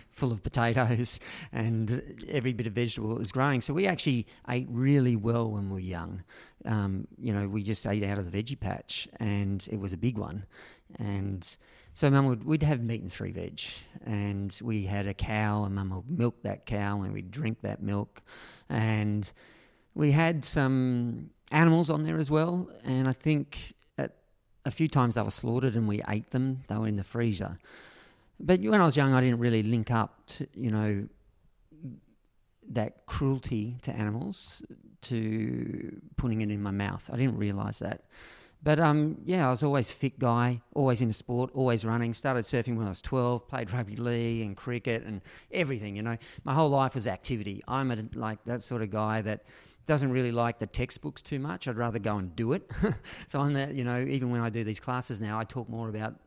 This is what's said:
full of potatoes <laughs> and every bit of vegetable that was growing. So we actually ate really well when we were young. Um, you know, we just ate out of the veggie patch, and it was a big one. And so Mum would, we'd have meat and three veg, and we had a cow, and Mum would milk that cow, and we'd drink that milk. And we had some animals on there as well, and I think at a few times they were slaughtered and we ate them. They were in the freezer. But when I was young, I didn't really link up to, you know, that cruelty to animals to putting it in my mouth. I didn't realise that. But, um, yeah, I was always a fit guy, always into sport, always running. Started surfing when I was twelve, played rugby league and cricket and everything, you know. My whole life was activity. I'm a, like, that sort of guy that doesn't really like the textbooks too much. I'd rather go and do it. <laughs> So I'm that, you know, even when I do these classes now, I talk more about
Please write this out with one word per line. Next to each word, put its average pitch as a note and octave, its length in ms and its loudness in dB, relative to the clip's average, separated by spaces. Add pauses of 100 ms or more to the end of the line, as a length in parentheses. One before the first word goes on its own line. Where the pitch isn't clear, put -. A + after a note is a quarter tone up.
(120)
full B2+ 200 0
of G#2+ 120 -2
potatoes A#2 760 2 (160)
<laughs> - 160 -14
and A2+ 500 0 (280)
every B2+ 240 0
bit A2 140 -4
of G2+ 60 -4
vegetable A2 360 -2
that A2+ 100 -2
was G#2 120 -4
growing. C3 300 2
So C#3 120 -4
we F#3 140 2
actually C#3 400 0 (220)
ate B2+ 200 -2
really B2 480 4
well A2+ 340 0
when G2+ 180 -4
we G2 40 -4
were F#2+ 60 -4
young. F#2 440 -6 (420)
Um, G2 420 0 (100)
you A#2+ 160 -2
know, G2+ 160 0
we G#2 140 -2
just G#2+ 240 -2
ate G#2 160 2
out G2+ 140 0
of F2+ 140 -2
the G2+ 120 0
veggie C3 160 -8
patch, - 480 -6 (120)
and G2+ 520 0
it G#2 80 -4
was F#2+ 120 -4
a G2+ 60 -4
big A#2+ 200 0
one. G2 280 -6 (520)
And G2 480 -4 (480)
so C#3+ 160 2
Mum C#3 180 6
would, A#2+ 180 0
we'd D3+ 180 2
have D3 180 4
meat A2+ 200 -2
and F#2 100 -8
three F#2+ 200 -6
veg, F2 280 -8 (460)
and G2+ 580 -2
we A2 200 0
had G2+ 240 -2
a G2 60 -2
cow, G#2+ 520 0
and G2 100 -2
Mum G2 140 -2
would F#2+ 200 -8
milk A#2+ 340 0
that G2+ 220 -6
cow, G2+ 360 -2
and G2 120 -4
we'd F#2 180 -8
drink A2 300 -4
that G#2 200 -6
milk. G2+ 400 -4 (480)
And G#2+ 600 0 (640)
we D3 180 4
had E3 340 4
some B2+ 840 0 (200)
animals D#3+ 380 8
on D3+ 140 0
there D#3+ 140 -2
as D3 140 0
well, F3 380 2 (160)
and C3 240 2
I B2+ 40 2
think - 600 -2 (240)
at - 180 -4 (500)
a C3 60 -2
few D#3+ 160 2
times B2 280 4
they A2+ 60 2
were G#2 80 -2
slaughtered B2 460 0
and A2+ 140 2
we G#2 180 0
ate G#2+ 240 -2
them. C3 360 0
They G#2 100 -2
were A2 100 0
in G#2 80 0
the G2 80 -2
freezer. G2 560 -2 (800)
But F#3 220 4
when G#3+ 180 6
I F3+ 60 8
was C#3 100 6
young, C3+ 180 6
I B2+ 60 8
didn't B2 200 4
really A#2 220 4
link A2+ 300 2
up A2+ 360 0
to, - 280 -8
you A2+ 160 -2
know, G#2+ 360 0 (1600)
that A2+ 360 -4
cruelty B2+ 760 -2
to - 100 -6
animals A2+ 720 -4 (380)
to A2+ 1000 -4 (140)
putting A2+ 260 0
it G#2 80 0
in G#2 120 -2
my G2+ 100 -2
mouth. G2 400 -4
I A#2 60 -4
didn't A#2+ 200 2
realise G#2 420 -2
that. - 240 -6 (580)
But, D3+ 180 4
um, D3+ 460 4
yeah, F3 240 4
I - 20 4
was A#2+ 100 0
always C#3+ 280 2
a - 40 -4
fit - 240 -2
guy, A#2+ 440 2 (120)
always B2+ 280 4
into A2+ 120 2
sport, B2 400 -2
always B2 300 2
running. A#2 300 0
Started B2+ 320 0
surfing A#2+ 320 0
when A2 80 -2
I G2 40 -2
was F#2 120 -6
twelve, B2 480 0
played A#2+ 240 -6
rugby A2 240 -4
league A#2 480 0
and G2 100 -6
cricket A#2+ 480 -4
and G#2 160 -8 (320)
everything, G#2+ 460 -2
you G#2+ 40 -4
know. A2+ 140 -2 (300)
My C3+ 80 0
whole D3+ 160 4
life C3+ 260 2
was A2 100 -4
activity. G2+ 640 -4
I'm C3 240 0
a, A2+ 60 -2 (160)
like, A2 320 -4
that A#2+ 180 -4
sort A#2+ 180 -4
of G#2+ 80 -4
guy G#2+ 340 0
that G#2 200 -4 (420)
doesn't C#3+ 260 2
really B2 200 2
like A#2 280 0
the G#2+ 80 -2
textbooks - 540 -6
too C#3+ 180 -6
much. D#3 280 -8
I'd A#2 100 -2
rather A#2 220 0
go G#2 180 0
and F2+ 180 -4
do A2+ 180 2
it. F#3+ 160 -2 (120)
<laughs> F3+ 120 4 (340)
So C#3 140 -2
I'm C#3+ 120 2
that, C#3 220 -2
you C3 80 -2
know, B2 180 0
even C3 280 0
when A#2+ 120 0
I A#2 80 0
do A2+ 140 -2
these G#2 160 -4
classes B2 420 -4
now, G#2+ 180 -2
I A2+ 40 -4
talk A2+ 260 -8
more A2+ 200 -6
about G#2+ 260 -6 (120)